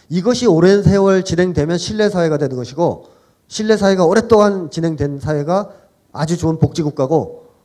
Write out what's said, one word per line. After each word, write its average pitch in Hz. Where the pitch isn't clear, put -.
이것이 233
오랜 190
세월 190
진행되면 170
신뢰사회가 185
되는 131
것이고, 131
신뢰사회가 202
오랫동안 202
진행된 143
사회가 156
아주 160
좋은 160
복지국가고, 147